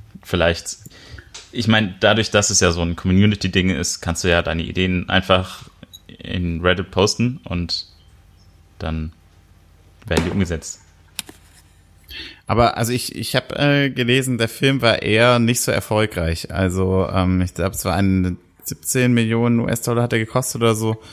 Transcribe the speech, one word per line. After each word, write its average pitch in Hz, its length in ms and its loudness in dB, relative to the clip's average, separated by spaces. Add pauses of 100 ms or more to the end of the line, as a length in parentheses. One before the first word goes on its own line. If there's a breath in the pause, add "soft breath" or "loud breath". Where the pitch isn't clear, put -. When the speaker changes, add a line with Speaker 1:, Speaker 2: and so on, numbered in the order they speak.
(220)
Speaker 1:
vielleicht, - 560 -2 (760 loud breath)
ich 113 160 -4
mein, 107 320 2
dadurch, 107 300 2
dass 101 220 2
es 98 80 0
ja 90 120 4
so 85 120 -4
ein 85 120 -2
Community-Ding 95 760 2
ist, 82 280 -4
kannst - 240 -4
du 98 40 0
ja 85 160 4
deine 80 180 -4
Ideen 90 480 -2
einfach 92 540 0 (420)
in 87 560 -6
Reddit 90 300 0
posten 117 520 0
und 87 440 -6 (920)
dann 80 360 -6 (920)
werden 85 200 0
die 87 40 -2
umgesetzt. 85 500 -4 (1700 loud breath)
Speaker 2:
Aber, 113 320 2
also 117 160 -2
ich, - 220 -6
ich - 200 -6
hab, - 220 -4
äh, 143 320 2
gelesen, 127 480 0
der 113 100 0
Film 135 360 0
war 113 180 2
eher 120 380 4
nicht 120 220 2
so 127 100 -2
erfolgreich. 98 800 -2
Also, 95 600 0
ähm, 92 300 2
ich 90 140 -4
glaub, 87 180 -2
es 78 120 -10
war 90 100 0
ein 92 420 2 (260)
siebzehn 127 500 -2
Millionen 117 460 2
U-S-Dollar 117 440 0
hat 120 100 -2
er 117 60 0
gekostet 117 420 -4
oder 113 140 4
so. 110 260 -2 (100)